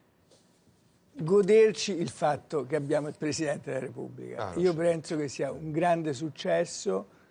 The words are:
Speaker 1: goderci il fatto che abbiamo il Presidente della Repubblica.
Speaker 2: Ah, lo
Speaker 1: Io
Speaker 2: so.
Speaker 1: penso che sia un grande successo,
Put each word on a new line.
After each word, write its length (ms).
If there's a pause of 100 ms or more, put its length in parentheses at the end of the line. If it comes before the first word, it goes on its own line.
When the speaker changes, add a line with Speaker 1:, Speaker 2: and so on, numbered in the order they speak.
(1120)
Speaker 1:
goderci 840
il 140
fatto 560
che 100
abbiamo 340
il 60
Presidente 540
della 160
Repubblica. 640
Speaker 2:
Ah, 80
lo 60
Speaker 1:
Io 100
Speaker 2:
so. 60
Speaker 1:
penso 400
che 100
sia 240
un 200
grande 420
successo, 920 (240)